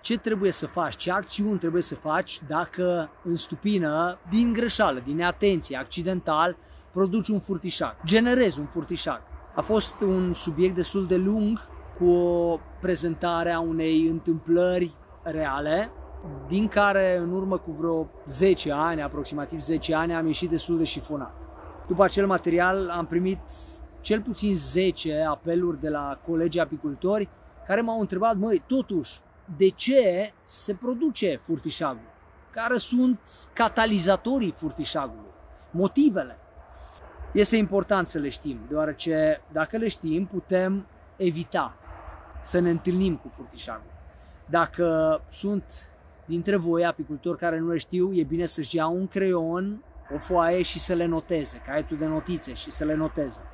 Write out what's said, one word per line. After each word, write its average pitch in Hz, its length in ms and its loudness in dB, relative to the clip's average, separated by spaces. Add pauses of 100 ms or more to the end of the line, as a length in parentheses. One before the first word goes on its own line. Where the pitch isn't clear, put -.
ce 226 180 -2
trebuie 202 320 0
să - 160 -6
faci, 160 300 -4
ce - 140 -4
acțiuni 202 480 0
trebuie 165 240 0
să - 120 -4
faci 156 520 -2
dacă 170 640 -2 (140)
în 170 120 0
stupină, 175 840 0 (120)
din 233 220 4
greșeală, 202 520 2
din 143 120 -4
neatenție, 175 600 2
accidental, 170 800 0 (360)
produci 190 360 2
un 208 100 2
furtișag, 165 680 -4
generezi 226 560 4
un 147 60 -6
furtișag. 151 540 -4 (340)
A - 60 -2
fost - 400 0
un 185 320 2
subiect 175 420 0
destul 180 320 -2
de 180 100 2
lung, 208 420 2 (400)
cu 175 60 2
o 175 540 4 (220)
prezentare 170 680 0
a 165 100 0
unei 160 460 2
întâmplări 170 880 2 (280)
reale, 156 680 -2 (580)
din 202 200 2
care 196 480 4
în 175 140 0
urmă 190 280 0
cu 170 120 -8
vreo 160 400 -2 (160)
zece 151 460 2
ani, 156 300 0
aproximativ 143 580 -6
zece 156 340 0
ani, 165 200 2
am 165 120 0
ieșit 160 240 0
destul 165 280 0
de 165 60 4
șifonat. 143 500 -6 (520)
După 190 180 6
acel 196 220 4
material 180 640 2
am 170 160 -4
primit 185 340 0 (600)
cel 214 200 0
puțin 208 360 -2
zece 156 720 0
apeluri 170 520 -2
de 151 80 -4
la 143 380 -4
colegi 165 320 0
apicultori 165 680 -2 (380)
care 202 140 2
m-au 226 200 -2
întrebat: 202 360 0
„Măi, 208 300 2
totuși, 208 540 -2 (360)
de 190 120 6
ce 208 640 2 (120)
se - 300 -8
produce 240 680 -2
furtișagul? 143 680 -4 (400)
Care 233 260 0
sunt 247 420 2 (340)
catalizatorii 214 1040 2
furtișagului? 131 760 -6 (400)
Motivele?” 185 680 2 (920)
Este 208 240 4
important 196 500 2
să - 120 -6
le 143 100 -2
știm, 131 300 -8 (100)
deoarece 156 760 0 (100)
dacă 156 240 -2
le 226 120 0
știm, 170 380 -2
putem 185 600 0 (300)
evita 170 600 -2 (640)
să - 160 0
ne 175 120 4
întâlnim 175 460 2
cu - 120 -14
furtișagul. - 640 -16 (560)
Dacă 160 840 2
sunt - 640 -6 (360)
dintre 175 300 0
voi 170 300 2
apicultori 156 520 -4
care 165 200 0
nu 165 120 -2
le 165 60 0
știu, 180 360 -2
e 175 100 2
bine 165 240 -2
să-și 156 300 -6
ia 160 100 2
un 180 200 -2
creion, 185 760 -2 (320)
o 151 40 -4
foaie 175 440 2
și - 160 -4
să 185 160 -2
le 170 100 0
noteze, 160 640 -4
caietul 147 300 -4
de 151 100 -2
notițe 156 480 -4
și - 160 -12
să - 140 -6
le 156 100 0
noteze. 151 460 -4 (140)